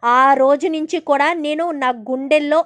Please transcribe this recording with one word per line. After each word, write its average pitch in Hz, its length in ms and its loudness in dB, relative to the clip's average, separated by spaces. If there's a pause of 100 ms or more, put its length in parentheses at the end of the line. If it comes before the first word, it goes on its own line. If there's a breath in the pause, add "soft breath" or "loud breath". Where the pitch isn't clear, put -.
ఆ 262 300 4
రోజు 277 340 2
నుంచి 320 300 -4
కూడా 294 340 0
నేను 320 380 -4
నా 277 180 -2
గుండెల్లో 269 760 0